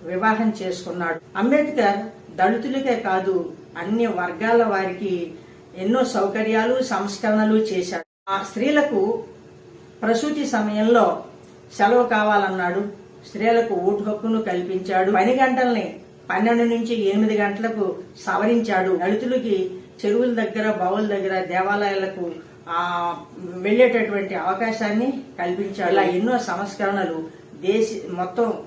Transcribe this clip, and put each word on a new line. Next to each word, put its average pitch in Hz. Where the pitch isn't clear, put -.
వివాహం 214
చేసుకున్నాడు. 175
అంబేద్కర్ 233
దళితులకే 247
కాదు, 190
అన్ని 214
వర్గాల 220
వారికి 190
ఎన్నో 220
సౌకర్యాలు, 220
సంస్కరణలు 214
చేశాడు. 196
ఆ 196
స్త్రీలకు 233
ప్రసూతి 277
సమయంలో 214
సెలవు 233
కావాలన్నాడు. 202
స్త్రీలకు 226
ఓటు 196
హక్కును 220
కల్పించాడు. 185
పని 214
గంటల్ని 247
పన్నెండు 233
నుంచి 226
ఎనిమిది 208
గంటలకు 202
సవరించాడు. 202
దళితులకి 208
చెరువుల 240
దగ్గర, 220
బావుల 196
దగ్గర, 190
దేవాలయాలకు, 190
ఆ, 175
వెళ్ళేటటువంటి 202
అవకాశాన్ని 220
కల్పించాడు. 190
ఇలా 196
ఎన్నో 214
సంస్కరణలు 190
దేశ 214
మొత్తం 180